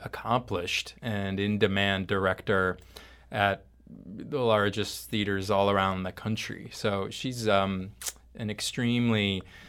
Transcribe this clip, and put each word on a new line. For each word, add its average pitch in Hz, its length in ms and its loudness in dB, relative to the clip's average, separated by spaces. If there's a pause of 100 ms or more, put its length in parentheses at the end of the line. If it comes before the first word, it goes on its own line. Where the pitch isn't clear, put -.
accomplished - 1000 -4
and 98 400 -2
in-demand 101 680 2
director 95 680 2 (560)
at 101 320 2 (420)
the 110 320 -8
largest 104 680 2
theaters 101 420 0
all 101 200 4
around 95 320 2
the 92 100 -6
country. - 600 -6
So 98 360 -2
she's, 120 400 -4
um, 98 440 2 (420)
an 107 160 -6
extremely 113 920 0 (260)